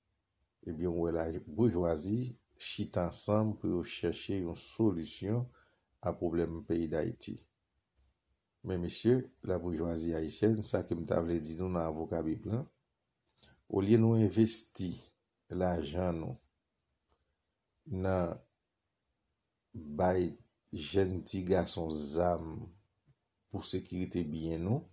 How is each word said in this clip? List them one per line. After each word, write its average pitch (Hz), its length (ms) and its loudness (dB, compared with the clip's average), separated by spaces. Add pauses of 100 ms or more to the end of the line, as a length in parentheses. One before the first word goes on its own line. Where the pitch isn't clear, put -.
(640)
ebyen, 85 320 -2
wè 85 160 0
la 82 160 -2 (160)
boujwazi 90 920 0 (220)
chita - 500 -4
ansanm 107 460 0
pou 90 240 -2
yo 85 80 -2
chèche - 560 -4
yon 85 160 -4
solisyon 101 880 0 (560)
a 87 100 -2
pwoblèm 82 540 -2
peyi 82 240 0
d 80 80 -2
Ayiti. 85 380 -4 (1300)
Men, 92 160 -2
mesye, 110 380 2 (260)
la 90 160 0
boujwazi 82 560 -2
ayisyen, 80 480 2
sa 98 160 0
ke 87 160 -2
m 85 80 -4
ta 87 160 2
vle 85 160 2
di 80 160 -4
nou 92 160 -4
nan 85 160 0
avoka 80 400 -2
Bib 80 240 -4
lan, 120 160 -2 (1040)
olye 101 280 6
nou 113 200 8
envesti 110 720 2 (580)
lajan 87 720 0
nou 82 140 -6 (1500)
nan 92 460 0 (1400)
bay 90 580 2 (420)
jèn 92 520 0
ti 95 200 -4
gason 85 480 2
zam 80 640 0 (960)
pou 101 120 -4
sekirite 90 600 -4
byen 80 400 -4
nou 131 280 0